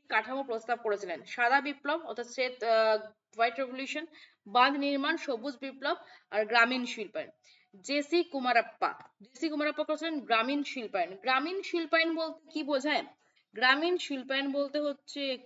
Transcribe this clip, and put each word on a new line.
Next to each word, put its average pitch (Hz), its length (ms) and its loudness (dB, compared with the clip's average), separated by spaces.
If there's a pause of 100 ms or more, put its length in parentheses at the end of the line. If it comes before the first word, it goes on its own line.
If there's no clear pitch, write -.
কাঠামো 262 340 0
প্রস্তাব 233 400 -4
করেছিলেন? 196 400 -4
সাদা 247 380 2
বিপ্লব, 285 440 -4
অর্থাৎ 233 220 -8
শ্বেত, 247 360 -4
আহ, 220 440 4
হোয়াইট 240 520 -2
রেভলিউশন, 262 460 -6 (420)
বাঁধ 247 260 6
নির্মাণ, 285 440 0
সবুজ 247 440 -6
বিপ্লব 277 360 -4 (340)
আর 214 140 0
গ্রামীণ 240 400 4
শিল্পায়ন। 185 440 -8 (520)
জেসি 285 420 0
কুমারাপ্পা, 240 680 0 (280)
জেসি - 280 -6
কুমারাপ্পা 302 340 -2
করেছিলেন 311 360 -2
গ্রামীণ 233 440 2
শিল্পায়ন। 190 520 -4
গ্রামীণ 277 460 0
শিল্পায়ন 330 540 0
বলতে 320 360 -6
কি 302 120 -4
বোঝায়? 277 420 0 (480)
গ্রামীণ 285 440 4
শিল্পায়ন 269 540 -4
বলতে 285 280 -2
হচ্ছে 277 680 -4